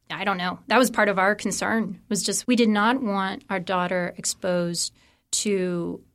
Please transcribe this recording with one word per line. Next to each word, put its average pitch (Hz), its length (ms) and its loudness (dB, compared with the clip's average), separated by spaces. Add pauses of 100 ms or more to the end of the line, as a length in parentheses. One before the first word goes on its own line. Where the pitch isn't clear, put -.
(100)
I 165 140 -8
don't 202 120 0
know. 180 300 -4
That 220 120 4
was 254 120 4
part 214 180 2
of 190 80 0
our 196 200 4
concern, 196 720 -2
was 196 160 -2
just - 240 -4
we 247 80 4
did 233 120 6
not 214 320 4
want 196 480 -2
our 190 120 -2
daughter 180 580 -2
exposed 175 760 -2 (380)
to 180 720 -2 (140)